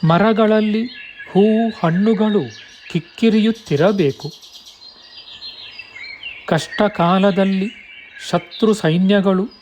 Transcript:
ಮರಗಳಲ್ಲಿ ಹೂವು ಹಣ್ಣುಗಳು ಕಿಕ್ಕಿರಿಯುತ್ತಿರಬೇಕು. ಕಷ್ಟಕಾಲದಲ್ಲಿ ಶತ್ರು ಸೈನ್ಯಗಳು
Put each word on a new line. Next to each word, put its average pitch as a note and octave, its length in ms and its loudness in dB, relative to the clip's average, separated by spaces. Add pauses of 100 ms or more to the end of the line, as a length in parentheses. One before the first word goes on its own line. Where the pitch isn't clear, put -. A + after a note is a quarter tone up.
ಮರಗಳಲ್ಲಿ G#3+ 760 2 (460)
ಹೂವು A3 380 2
ಹಣ್ಣುಗಳು G#3 720 0 (500)
ಕಿಕ್ಕಿರಿಯುತ್ತಿರಬೇಕು. F#3+ 1400 0 (2250)
ಕಷ್ಟಕಾಲದಲ್ಲಿ F#3+ 1300 0 (580)
ಶತ್ರು G#3+ 440 -2
ಸೈನ್ಯಗಳು F#3+ 760 2 (120)